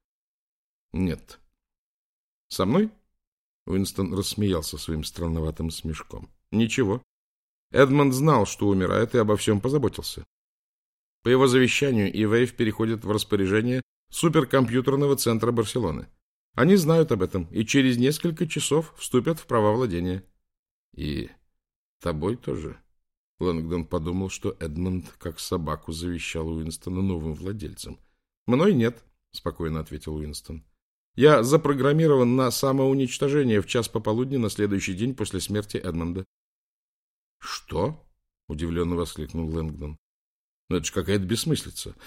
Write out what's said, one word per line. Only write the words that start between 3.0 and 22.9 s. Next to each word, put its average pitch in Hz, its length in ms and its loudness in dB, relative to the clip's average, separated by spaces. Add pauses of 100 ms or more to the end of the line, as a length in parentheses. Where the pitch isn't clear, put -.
Уинстон 95 480 -2
рассмеялся 95 640 -2
своим 78 240 -6
странноватым 82 680 -4
смешком. - 600 -10 (220)
«Ничего. 113 500 0 (720)
Эдмонд 139 420 6
знал, 131 320 4
что - 220 -2
умирает, 95 460 2
и 123 40 4
обо 107 180 2
всём 101 240 2
позаботился. 127 640 -2 (960)
По 117 60 0
его 131 180 6
завещанию 123 640 4
Ивейв 113 420 2
переходит 113 500 -2
в 92 60 -4
распоряжение 107 720 0 (280)
суперкомпьютерного 139 1080 2
центра 113 360 0
Барселоны. 104 560 -2 (460)
Они 190 220 6
знают 160 360 4
об 98 100 0
этом 90 220 -2
и 101 200 -2
через 131 320 4
несколько 156 500 0
часов 160 500 -2
вступят 135 440 -2
в - 60 -20
права 107 260 2
владения». 95 520 -2 (680)
«И 73 360 -6 (720)
тобой 85 360 -4
тоже?» 76 420 -8 (600)